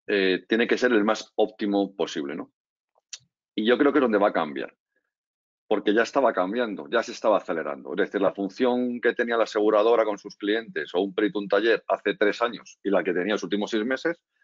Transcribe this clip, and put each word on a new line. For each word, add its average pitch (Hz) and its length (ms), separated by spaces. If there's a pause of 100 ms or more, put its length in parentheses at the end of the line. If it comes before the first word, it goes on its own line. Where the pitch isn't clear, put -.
eh, 95 420
tiene 113 200
que 113 100
ser 123 140
el 104 120
más 107 300
óptimo 101 600
posible, 73 400
¿no? - 160 (1000)
Y 107 120
yo 120 100
creo 143 160
que 127 60
es 131 40
donde 113 160
va 101 100
a 104 40
cambiar, 73 420 (920)
porque 104 260
ya 110 100
estaba 123 300
cambiando, 98 560
ya 113 140
se 117 100
estaba 104 260
acelerando. 73 540
Es 87 40
decir, 98 240
la 95 120
función 123 680
que 117 120
tenía 117 240
la 113 80
aseguradora 107 600
con 104 140
sus 98 180
clientes 104 580
o 87 60
un 98 140
perito, 104 260
un 101 80
taller 104 400
hace 98 260
tres 104 260
años 117 420
y 98 80
la 95 120
que 92 100
tenía 92 220
los 95 80
últimos 101 300
seis 107 120
meses 131 380 (220)